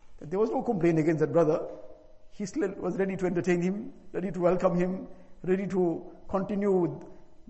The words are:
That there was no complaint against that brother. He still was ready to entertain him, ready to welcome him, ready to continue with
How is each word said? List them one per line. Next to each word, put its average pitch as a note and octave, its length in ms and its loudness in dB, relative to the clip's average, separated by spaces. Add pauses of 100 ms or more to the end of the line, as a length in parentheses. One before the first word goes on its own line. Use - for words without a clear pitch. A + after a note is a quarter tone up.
(200)
That D3 100 -12
there F3+ 80 -2
was A3 120 2
no B3+ 120 -2
complaint E3+ 360 2
against D#3 220 2
that D3 120 2
brother. D#3 360 4 (600)
He G#3 160 -8
still G#3 320 -2
was F3+ 180 -2
ready F#3+ 200 0
to F#3 100 0
entertain F3 340 2
him, G3+ 320 -2 (200)
ready F3+ 180 -4
to F3+ 100 -6
welcome F3 360 4
him, F#3 320 -2 (340)
ready F#3+ 240 0
to F3 360 0 (260)
continue G3+ 440 0
with E3 320 2 (460)